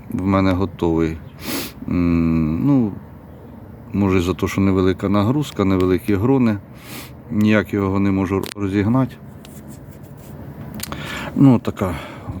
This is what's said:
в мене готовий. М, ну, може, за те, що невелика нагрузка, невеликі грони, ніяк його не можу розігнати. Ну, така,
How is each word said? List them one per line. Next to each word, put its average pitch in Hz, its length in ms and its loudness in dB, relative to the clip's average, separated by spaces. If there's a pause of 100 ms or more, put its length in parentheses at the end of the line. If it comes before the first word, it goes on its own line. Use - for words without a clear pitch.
в 92 160 -2
мене 95 260 4
готовий. 82 680 0 (680)
М, 82 800 2
ну, 131 260 4 (1040)
може, 95 280 4
за 87 120 0
те, 92 140 -2
що 101 140 0
невелика 95 480 2
нагрузка, 104 560 2
невеликі 92 500 2
грони, 117 420 4 (760)
ніяк 107 420 2
його 98 260 2
не 98 120 2
можу 95 300 0 (140)
розігнати. 104 600 2 (2250)
Ну, 135 220 8
така, 92 360 -4 (440)